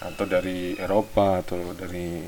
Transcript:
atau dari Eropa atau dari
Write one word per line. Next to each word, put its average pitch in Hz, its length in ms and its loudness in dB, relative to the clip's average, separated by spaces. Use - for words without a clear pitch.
atau 95 240 -6
dari 90 560 0
Eropa 98 640 4
atau 87 320 -4
dari 87 520 -6